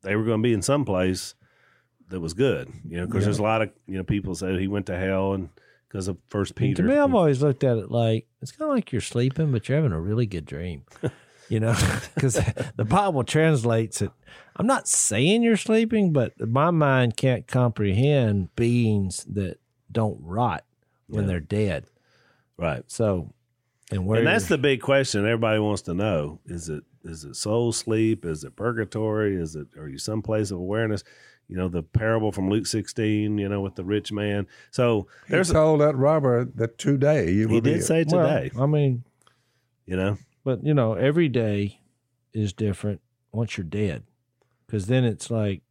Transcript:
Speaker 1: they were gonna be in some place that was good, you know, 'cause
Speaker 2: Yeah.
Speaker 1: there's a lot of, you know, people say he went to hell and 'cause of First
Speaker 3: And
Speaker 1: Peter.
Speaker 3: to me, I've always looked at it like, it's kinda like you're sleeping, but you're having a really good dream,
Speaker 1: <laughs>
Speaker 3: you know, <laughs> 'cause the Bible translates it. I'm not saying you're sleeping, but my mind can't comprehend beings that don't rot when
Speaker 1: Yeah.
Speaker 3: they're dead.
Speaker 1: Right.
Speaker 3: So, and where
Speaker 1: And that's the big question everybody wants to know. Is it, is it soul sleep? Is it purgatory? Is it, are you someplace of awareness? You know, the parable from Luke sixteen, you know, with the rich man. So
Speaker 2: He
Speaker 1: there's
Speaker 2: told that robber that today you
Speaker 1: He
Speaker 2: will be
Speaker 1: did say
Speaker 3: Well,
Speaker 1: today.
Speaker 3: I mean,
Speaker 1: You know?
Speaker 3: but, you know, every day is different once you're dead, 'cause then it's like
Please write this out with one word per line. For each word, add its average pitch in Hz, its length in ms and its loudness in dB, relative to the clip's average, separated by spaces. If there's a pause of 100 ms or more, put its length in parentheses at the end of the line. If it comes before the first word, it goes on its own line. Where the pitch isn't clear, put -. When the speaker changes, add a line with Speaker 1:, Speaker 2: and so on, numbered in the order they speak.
Speaker 1:
they 98 140 -2
were 110 80 0
gonna 110 180 0
be 120 100 2
in 101 100 0
some 139 220 0
place 92 500 -2 (720)
that 92 120 -8
was 80 140 -6
good, 92 340 0 (180)
you 85 120 -8
know, 90 80 -4
'cause 95 160 0
Speaker 2:
Yeah. - 40 2
Speaker 1:
there's 104 120 0
a 107 40 -2
lot 110 200 2
of, 107 80 -4 (180)
you 95 80 -8
know, 92 80 -6
people 95 300 -2
say 92 240 -2
he 98 100 -2
went 101 180 -2
to 92 100 -4
hell 95 380 0
and 92 140 -6 (400)
'cause 95 200 -6
of 92 100 -6 (100)
First 101 240 -2
Speaker 3:
And - 40 -20
Speaker 1:
Peter. 131 260 0
Speaker 3:
to 208 60 4
me, 277 80 4
I've 285 180 2
always 147 280 4
looked 143 220 0
at 120 140 2
it 98 120 -8
like, 113 360 0 (160)
it's 131 100 -14
kinda 311 200 -4
like 254 200 -2
you're 110 80 -2
sleeping, 135 500 -2
but 120 180 -2
you're 131 80 0
having 147 160 0
a 80 80 -4
really 107 260 -2
good 90 180 -8
dream, 87 380 -10 (200)
Speaker 1:
<laughs> - 460 -10
Speaker 3:
you 110 100 -2
know, 113 160 0
<laughs> - 440 -2
'cause 131 200 0 (380)
the 110 80 0
Bible 160 400 2
translates 120 800 2
it. 98 80 -4 (460)
I'm 180 100 -2
not 262 220 0
saying 165 540 2
you're 233 140 4
sleeping, 220 560 2
but 131 260 0 (100)
my 139 220 2
mind 135 460 4
can't 127 300 0
comprehend 113 1120 2
beings 113 720 0
that 95 280 -6 (320)
don't 107 320 -2
rot 90 420 -2 (440)
when 107 160 -2
Speaker 1:
Yeah. 98 40 0
Speaker 3:
they're 87 120 -2
dead. 95 460 -2 (720)
Speaker 1:
Right. 76 300 -4
Speaker 3:
So, 98 460 -2 (580)
and 95 160 -4
where 110 120 2
Speaker 1:
And 117 80 2
that's 190 220 0
the 175 100 2
big 131 220 2
question 131 440 2
everybody 113 340 2
wants 104 240 0
to 87 120 -6
know. 85 520 -2
Is 82 220 -10
it, 76 160 -8 (200)
is 80 200 -14
it 71 120 -16
soul 113 360 0
sleep? 110 520 0
Is 78 200 -6
it 67 120 -16
purgatory? 107 800 -2
Is 80 200 -6
it, 73 100 -10 (100)
are 76 120 -14
you 69 100 -12
someplace 107 540 -4
of 90 60 -6
awareness? 104 440 -2 (460)
You 92 80 -10
know, 92 120 -2
the 85 160 -4
parable 110 480 0
from 95 180 -2
Luke 101 160 0
sixteen, 104 720 -2
you 101 100 -2
know, 101 120 -2
with 98 160 -6
the 90 80 -8
rich 101 260 -2
man. 101 380 -2 (240)
So 117 340 2 (220)
Speaker 2:
He - 60 -4
Speaker 1:
there's 170 180 2
Speaker 2:
told 156 280 4
that 147 140 4
robber 135 500 2 (120)
that 113 200 -4
today 139 540 2
you 104 160 4
Speaker 1:
He 110 80 2
Speaker 2:
will 113 60 6
be 135 140 2
Speaker 1:
did 170 100 0
say 165 240 2
Speaker 3:
Well, 165 180 4
Speaker 1:
today. 135 320 0
Speaker 3:
I 131 80 2
mean, 143 380 2 (800)
Speaker 1:
You 90 120 -8
know? 95 220 0 (240)
Speaker 3:
but, 127 240 -4
you 151 80 2
know, 113 200 4
every 147 340 2
day 104 500 0 (540)
is 104 200 -2
different 104 480 -4 (300)
once 110 260 -4
you're 98 80 -6
dead, 82 380 -4 (640)
'cause 101 200 -4
then 127 180 2
it's - 260 -2
like 104 400 -2